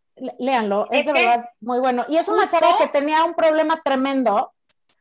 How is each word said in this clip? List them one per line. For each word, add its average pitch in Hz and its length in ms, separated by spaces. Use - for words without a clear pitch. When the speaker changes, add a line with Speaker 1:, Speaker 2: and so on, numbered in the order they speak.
Speaker 1:
le-, - 240
léanlo, 220 500
es - 120
Speaker 2:
Es - 60
Speaker 1:
de 294 60
Speaker 2:
que 269 120
Speaker 1:
verdad 233 240
muy 240 200
bueno. 247 280
Y 311 100
es 339 120
una 427 180
Speaker 2:
justo 330 120
Speaker 1:
chava 339 180
que 311 100
tenía 302 380
un 339 100
problema 311 480
tremendo 262 680